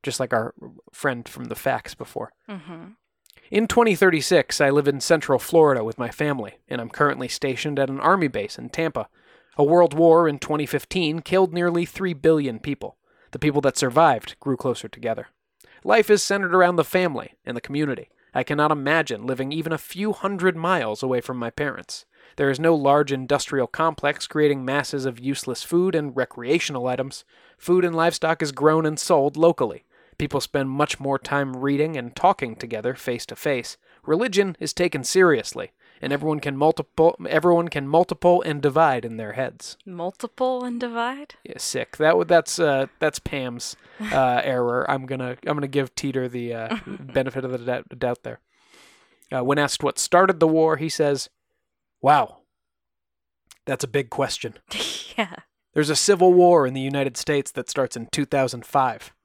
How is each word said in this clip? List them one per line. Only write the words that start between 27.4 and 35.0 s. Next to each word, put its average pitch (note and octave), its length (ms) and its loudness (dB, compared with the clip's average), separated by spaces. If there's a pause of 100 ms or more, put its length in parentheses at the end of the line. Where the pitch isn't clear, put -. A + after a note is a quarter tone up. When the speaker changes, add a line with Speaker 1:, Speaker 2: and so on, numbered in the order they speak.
Speaker 1:
Food F3+ 260 2
and E3+ 100 -2
livestock E3 460 0
is D3 120 -4
grown D#3 340 4
and D3+ 140 -2
sold D3 360 2
locally. D#3 480 2 (320)
People C#3+ 240 -2
spend C3+ 300 -4
much C#3+ 300 -2
more C#3 180 -2
time C#3 380 -4
reading C#3+ 400 -2
and A#2+ 180 -10
talking D3 400 0
together A2+ 400 -6
face B2 320 -6
to - 80 -16
face. C3 440 -4 (260)
Religion F#3+ 560 0
is - 140 -8
taken E3 280 -2